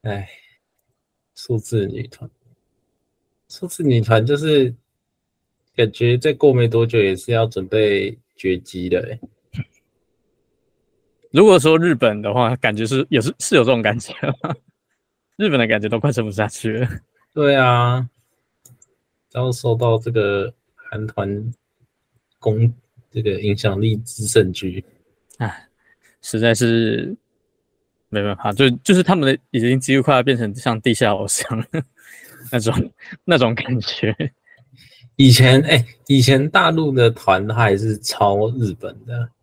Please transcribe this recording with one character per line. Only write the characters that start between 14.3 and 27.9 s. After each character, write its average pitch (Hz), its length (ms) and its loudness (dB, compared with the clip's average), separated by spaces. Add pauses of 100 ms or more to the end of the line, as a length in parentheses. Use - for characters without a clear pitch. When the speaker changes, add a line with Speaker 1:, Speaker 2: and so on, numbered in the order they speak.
Speaker 2:
<laughs> - 600 -20
日 107 120 -2
本 139 100 2
的 117 80 2
感 110 140 0
觉 104 80 -6
都 113 100 -2
快 143 140 0
撑 113 140 -4
不 107 40 -6
下 101 160 -4
去 110 280 -6
了。 120 140 -4 (440)
Speaker 1:
对 143 240 2
啊， 123 500 2 (1200)
遭 127 200 -4
受 120 240 -2
到 117 220 2
这 113 140 -6
个 101 420 -2 (220)
韩 - 320 -12
团 104 480 -6 (840)
攻-， 117 320 0 (400)
这 117 120 -6
个 101 180 -2
影 101 160 -2
响 101 240 -2
力 110 160 0
之 110 300 -10
盛 95 260 2
举。 92 320 -10 (540)
Speaker 2:
唉， - 280 -8 (540)
实 - 180 -8
在 113 160 4
是 113 640 0 (960)